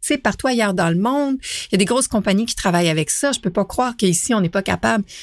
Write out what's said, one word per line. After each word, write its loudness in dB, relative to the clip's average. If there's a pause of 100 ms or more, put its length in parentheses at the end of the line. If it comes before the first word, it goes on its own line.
sais, 0
partout -2
ailleurs 2
dans 2
le 2
monde. 0
Il -10
y 0
a 4
des 6
grosses 0
compagnies 0
qui -6
travaillent 2
avec 0
ça. 0
Je -4
peux -2
pas 0
croire -2
qu'ici, 0
on 2
n'est 2
pas -2
capable 0 (180)